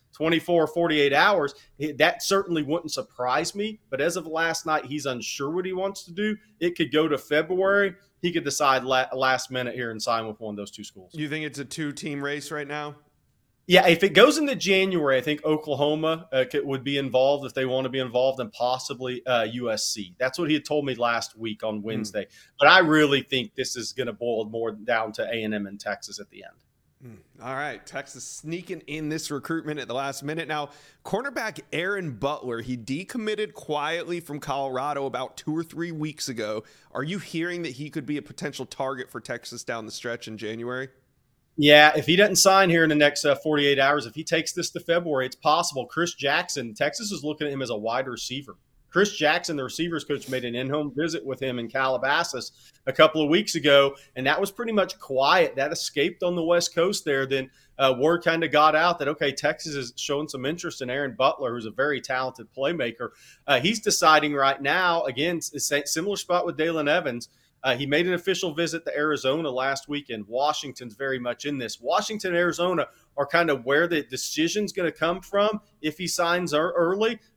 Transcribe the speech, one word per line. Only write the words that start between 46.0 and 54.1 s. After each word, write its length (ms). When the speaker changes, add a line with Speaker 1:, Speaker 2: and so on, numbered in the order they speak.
Speaker 1:
Jackson, 580
Texas 400
is 100
looking 240
at 60
him 80
as 80
a 80
wide 300
receiver. 500
Chris 260
Jackson, 420
the 80
receivers 400
coach, 260
made 160
an 80
in-home 420
visit 300
with 160
him 160
in 100
Calabasas 840
a 60
couple 280
of 80
weeks 280
ago, 380